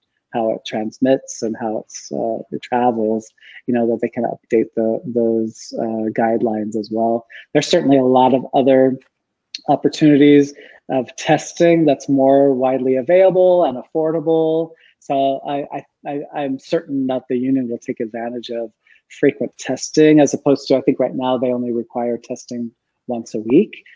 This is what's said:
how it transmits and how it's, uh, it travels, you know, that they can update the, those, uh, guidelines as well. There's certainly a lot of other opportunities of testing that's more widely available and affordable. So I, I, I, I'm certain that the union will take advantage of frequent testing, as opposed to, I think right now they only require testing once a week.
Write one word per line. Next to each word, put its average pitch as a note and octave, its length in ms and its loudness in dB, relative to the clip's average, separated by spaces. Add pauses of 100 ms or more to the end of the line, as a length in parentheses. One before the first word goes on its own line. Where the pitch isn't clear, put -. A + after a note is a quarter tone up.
(340)
how A2+ 200 -2
it - 120 -10
transmits B2 760 -4
and A2+ 180 -4
how A2 200 -6
it's, - 320 -18
uh, A#2 260 -4 (140)
it C#3 100 -8
travels, A2+ 680 -2 (400)
you B2 60 -2
know, A#2+ 140 0
that A#2 140 -2
they A#2+ 80 -2
can A#2 140 -6
update - 520 -2
the, A2+ 300 -2
those, A2+ 760 -4
uh, A2 320 -6
guidelines A2+ 640 -2
as G#2+ 160 -8
well. A#2 340 -2 (280)
There's D3+ 140 0
certainly C#3 300 2
a C3 60 4
lot B2+ 300 4
of C3 200 0
other C3 440 4 (680)
opportunities C#3+ 840 4 (360)
of C3 260 -4
testing E3 680 0
that's C#3 240 0
more C#3 440 4
widely C3 420 0
available F3+ 680 4
and B2+ 140 -2
affordable. D#3+ 960 -2 (280)
So C#3 480 -2
I, C#3+ 260 -6
I, C#3 120 -10 (200)
I, D3 160 -8 (140)
I'm C3+ 240 -6
certain D3 480 -4
that B2+ 220 -4
the B2+ 80 -2
union C3 320 -2
will A#2 80 -8
take - 220 -10
advantage A#2 500 -10
of A#2 220 -8 (480)
frequent - 380 -2
testing, D3+ 600 2
as C#3 140 4
opposed C#3 340 0
to, C#3 100 2
I B2 40 -4
think C3 180 0
right B2+ 160 -2
now B2+ 220 -2
they B2 140 -2
only B2 200 -4
require A#2+ 460 -6
testing A#2+ 540 -12 (360)
once A#2 260 -8
a A2+ 60 -6
week. B2+ 440 0 (120)